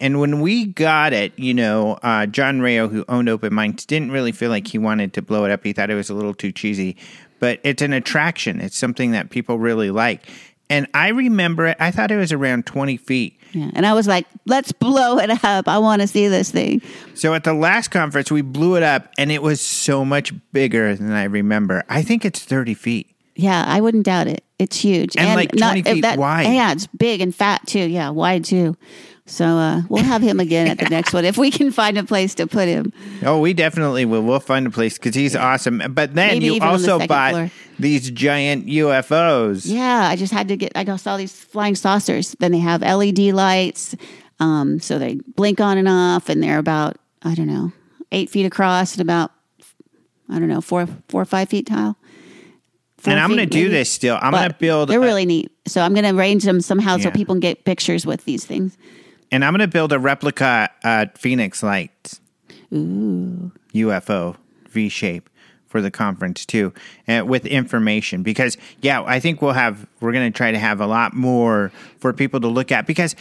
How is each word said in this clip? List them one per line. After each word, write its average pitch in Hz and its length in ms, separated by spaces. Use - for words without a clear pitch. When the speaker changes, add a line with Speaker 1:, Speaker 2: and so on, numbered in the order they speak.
Speaker 1:
And 139 180
when 147 220
we 214 240
got 156 480
it, 104 240
you 127 180
know, 110 480
uh, 110 240
John 135 340
Rayo, 117 280
who 107 200
owned 123 200
Open 107 260
Minds, 107 320
didn't 151 240
really 127 220
feel 117 180
like 104 160
he - 120
wanted 107 340
to 98 100
blow 104 220
it 101 80
up. 101 100
He 104 100
thought 101 180
it 107 40
was 101 160
a 104 40
little 104 200
too 101 160
cheesy. 95 460
But 120 240
it's 143 180
an 147 120
attraction. 131 680
It's 95 160
something 123 360
that 107 180
people 117 300
really 110 320
like. 110 340
And 143 260
I 156 140
remember 196 600
it. 165 100
I 170 140
thought 208 180
it 214 60
was 180 160
around 131 340
twenty 139 300
feet. 123 420
Speaker 2:
Yeah. 156 220
And 175 120
I 214 80
was 220 120
like, 185 200
"Let's 262 260
blow 247 460
it 208 120
up. 202 240
I 180 100
wanna 214 280
see 202 220
this 190 220
thing." - 300
Speaker 1:
So 160 200
at 160 100
the 160 100
last 175 380
conference, 143 400
we 151 100
blew 147 340
it 170 80
up, 143 340
and 143 140
it 147 100
was 151 180
so - 440
much 139 280
bigger 113 440
than 101 160
I 104 120
remember. 101 640
I 147 140
think 226 220
it's 190 160
thirty 123 340
feet. - 340
Speaker 2:
Yeah, 180 320
I 185 140
wouldn't 220 240
doubt 180 240
it. - 160
It's - 160
huge. 185 400
Speaker 1:
And, 165 120
Speaker 2:
And - 80
Speaker 1:
like, 180 180
Speaker 2:
not, 220 180
Speaker 1:
twenty 190 80
Speaker 2:
if 170 140
Speaker 1:
feet 160 80
Speaker 2:
that, 220 160
Speaker 1:
wide. 151 240
Speaker 2:
yeah, 240 200
it's 170 160
big 226 340
and 180 120
fat, 202 320
too. - 120
Yeah, 165 220
wide, 170 340
too. 170 320
So, - 220
uh, 165 420
we'll 214 160
have 247 160
him 202 200
again 165 280
at 156 100
the - 120
Speaker 1:
<laughs> - 0
Speaker 2:
next 165 240
one 175 100
if 185 140
we 277 120
can 285 200
find 214 260
a 208 80
place 196 300
to 170 120
put 190 220
him. 160 240
Speaker 1:
Oh, 147 160
we 170 140
definitely 156 500
will. 113 180
We'll 123 180
find 131 260
a 117 40
place 113 280
'cause 117 160
he's 139 200
awesome. 127 460
But 143 240
then 190 200
Speaker 2:
Maybe 160 120
Speaker 1:
you - 100
Speaker 2:
even 160 120
on 180 140
the 180 80
Speaker 1:
also 180 80
Speaker 2:
second - 100
Speaker 1:
bought 135 220
Speaker 2:
floor. 170 200
Speaker 1:
these 135 320
giant 139 580
U 147 240
F 131 200
Os. 123 520
Speaker 2:
Yeah, 233 460
I 180 60
just 190 180
had 202 140
to 202 100
get, - 160
I 196 100
saw 196 200
these 196 160
flying 208 440
saucers. - 640
Then 175 120
they 175 60
have 170 240
L 190 200
E 202 100
D 196 200
lights. 190 640
Um, 151 400
so 151 180
they 123 200
blink 202 260
on 196 160
and 190 100
off, 180 400
and 156 140
they're 151 160
about, 151 400
I 165 120
don't 165 120
know, 147 260
eight 190 160
feet 196 160
across 185 480
and - 80
about, 170 300
I - 100
don't 165 100
know, 151 120
four, 175 260
four 190 140
or 185 40
five 190 220
feet - 200
tall. 214 280
Four 139 160
Speaker 1:
And 151 80
I'm 175 80
gonna 226 120
Speaker 2:
feet, 175 80
Speaker 1:
do 151 100
Speaker 2:
maybe. 185 100
Speaker 1:
this 147 200
still. 120 300
I'm 135 120
Speaker 2:
But 185 100
Speaker 1:
gonna 175 160
build 156 320
Speaker 2:
they're 226 100
Speaker 1:
a - 20
Speaker 2:
really 214 220
neat. 175 260
So - 140
I'm 180 140
gonna 202 200
arrange 190 300
them 190 160
somehow 190 380
so 202 60
Speaker 1:
Yeah. 185 100
Speaker 2:
people 202 200
can 185 60
get 175 240
pictures 175 400
with 156 220
these 139 180
things. 190 320
Speaker 1:
And 131 100
I'm 147 120
gonna 202 140
build 160 260
a 139 40
replica, 131 680
uh, 110 220
Phoenix 123 460
Lights - 580
Speaker 2:
Ooh. 180 800
Speaker 1:
U 110 200
F - 180
O 87 260
V 107 200
shape 87 400
for - 140
the 98 100
conference 95 540
too, 101 300
uh, 113 160
with 123 220
information. 107 760
Because, 110 360
yeah, 135 240
I 127 140
think 160 200
we'll 143 120
have, 113 340
we're 117 120
gonna 123 200
try 117 180
to 110 80
have 107 220
a 104 60
lot 113 280
more 117 580
for 131 120
people 135 280
to 117 80
look 123 220
at. 120 160
Because 165 340